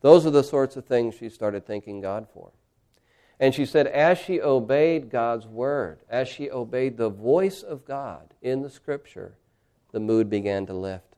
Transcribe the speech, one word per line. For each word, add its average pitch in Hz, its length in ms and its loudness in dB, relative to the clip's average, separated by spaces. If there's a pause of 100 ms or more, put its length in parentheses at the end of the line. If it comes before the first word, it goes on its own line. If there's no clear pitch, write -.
Those 156 240 10
are 156 60 2
the 143 120 6
sorts 135 320 -2
of 127 100 -16
things 120 280 0
she 113 160 -14
started 101 360 -6
thanking 101 360 -10
God 104 320 -8
for. - 180 -20 (880)
And 135 140 4
she 143 120 -2
said, 143 220 2
as 165 300 2
she 180 240 -4
obeyed 139 680 2
God's 117 360 -2
word, 113 540 -6 (100)
as 123 180 -2
she - 220 -12
obeyed 123 480 -4
the 113 120 0
voice 143 520 0
of 151 240 -14
God 123 560 -12
in 131 200 -2
the 143 80 -10
Scripture, 131 680 -12 (540)
the 110 80 -4
mood 110 300 2
began 101 360 -2
to 95 80 -12
lift. 95 440 -10